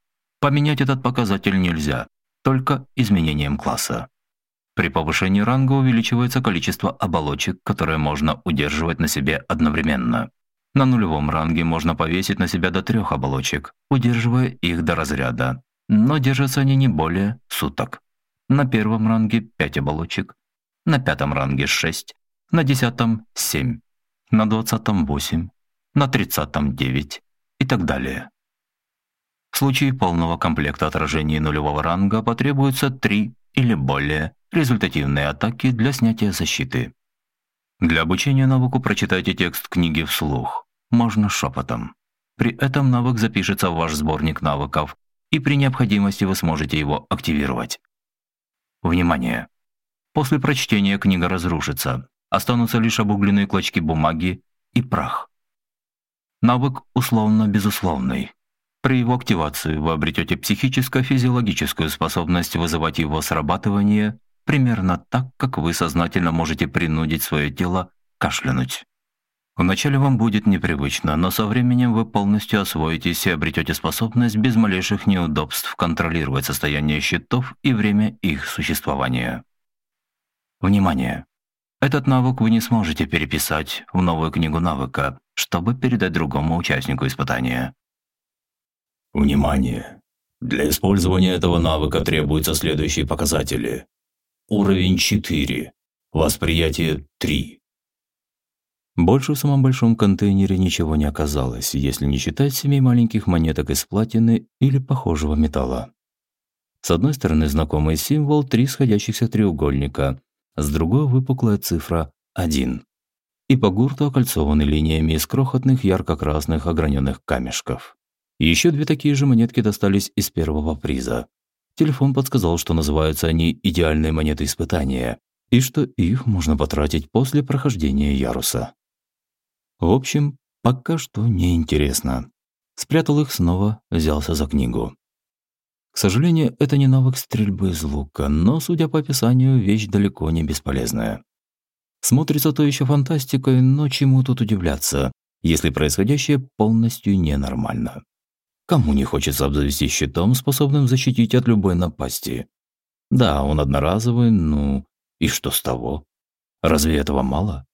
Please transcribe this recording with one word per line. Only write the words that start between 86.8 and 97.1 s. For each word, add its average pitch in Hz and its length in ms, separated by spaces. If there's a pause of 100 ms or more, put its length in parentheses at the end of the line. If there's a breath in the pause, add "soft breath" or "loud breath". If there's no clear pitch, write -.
испытания. 65 680 (1400)
Внимание! 71 880 (400)
Для - 280
использования 92 640
этого 87 260
навыка 78 420
требуются 78 540
следующие 76 520
показатели. 69 800 (640)
Уровень 95 500
четыре. 69 760 (400)
Восприятие 78 920 (120)